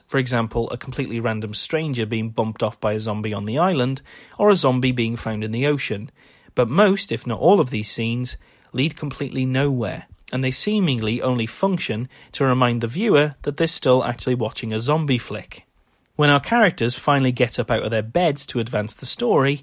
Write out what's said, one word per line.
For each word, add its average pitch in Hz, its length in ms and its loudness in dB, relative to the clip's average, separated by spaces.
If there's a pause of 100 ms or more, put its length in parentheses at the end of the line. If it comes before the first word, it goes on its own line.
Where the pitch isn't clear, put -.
for 143 120 0
example, 117 500 -2
a 123 80 -8
completely 123 420 -6
random 110 340 -4
stranger 147 520 -2
being 113 240 -2
bumped 110 340 -2
off 107 160 -2
by 107 140 0
a 110 60 -2
zombie 107 340 -4
on 101 100 -4
the 107 140 -4
island, 143 440 0 (380)
or 208 100 4
a 202 60 6
zombie 127 380 2
being 117 240 -2
found 107 260 -6
in 107 80 -4
the 123 160 0
ocean, 123 440 -4 (420)
but 120 160 2
most, 190 420 4
if - 160 -6
not 113 140 -4
all 185 180 6
of 127 120 0
these 107 200 -2
scenes, 120 460 -4 (340)
lead 151 240 -2
completely 135 500 -4
nowhere, 127 600 -2 (260)
and 131 140 -2
they 131 60 0
seemingly 131 720 0
only 123 240 0
function 127 640 -2 (240)
to - 140 0
remind 127 340 2
the 113 80 -2
viewer 151 540 2
that 143 160 -6
they're 165 100 2
still 123 380 2
actually 120 300 -2
watching 113 360 -4
a 110 80 -2
zombie 143 380 0
flick. - 480 -12 (500)
When 147 140 4
our 143 100 6
characters 175 560 2
finally 135 380 2
get 123 260 0
up - 100 -2
out 113 140 0
of 110 80 -2
their 113 100 0
beds 143 440 0
to - 160 -4
advance 110 340 -4
the - 100 -8
story, 143 580 2